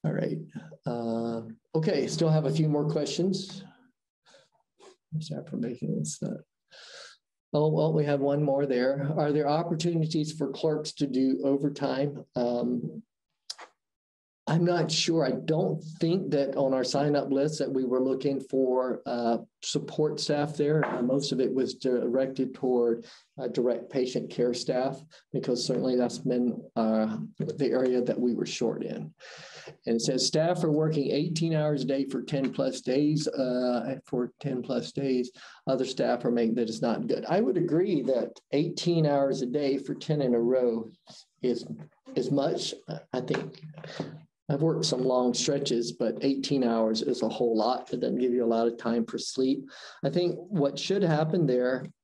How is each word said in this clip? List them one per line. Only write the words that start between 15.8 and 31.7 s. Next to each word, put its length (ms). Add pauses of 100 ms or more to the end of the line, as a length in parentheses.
think 300
that 260
on 160
our 120
sign-up 480
list 260
that 160
we 100
were 160
looking 400
for, 680
uh, 320 (240)
support 560
staff 360
there. 300
Uh, 160
most 300
of 80
it 120
was 220
directed 800
toward, 540 (340)
uh, 60
direct 420
patient 400
care 240
staff, 480 (320)
because 320
certainly 300
that's 240
been, 420 (140)
uh, 420 (220)
the 320
area 320
that 160
we 160
were 100
short 380
in. 280 (760)
And 80
it 60
says, 260
"Staff 360
are 80
working 380
eighteen 460
hours 260